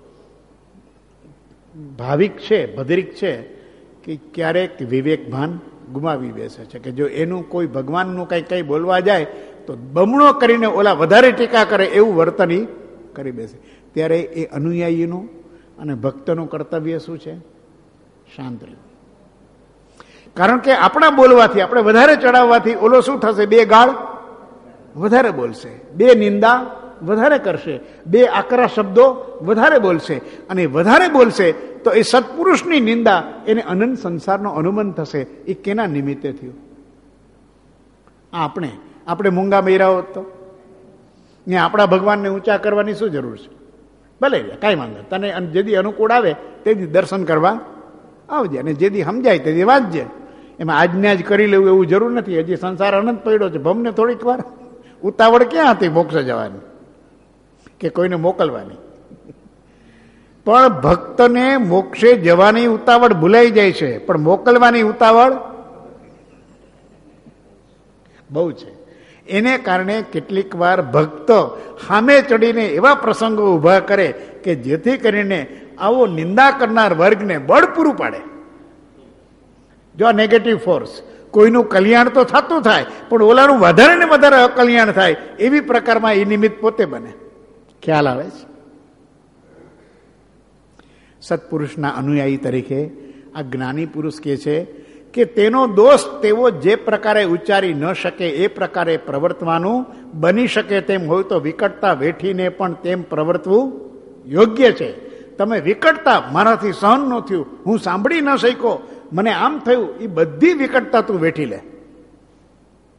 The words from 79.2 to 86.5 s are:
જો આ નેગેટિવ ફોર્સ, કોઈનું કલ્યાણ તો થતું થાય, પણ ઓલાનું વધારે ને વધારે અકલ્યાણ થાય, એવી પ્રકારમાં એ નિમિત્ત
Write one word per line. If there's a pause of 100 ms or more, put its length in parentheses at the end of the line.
જો
આ
નેગેટિવ
ફોર્સ, (300)
કોઈનું
કલ્યાણ
તો
થતું
થાય, (240)
પણ
ઓલાનું
વધારે
ને
વધારે
અકલ્યાણ
થાય, (280)
એવી
પ્રકારમાં
એ
નિમિત્ત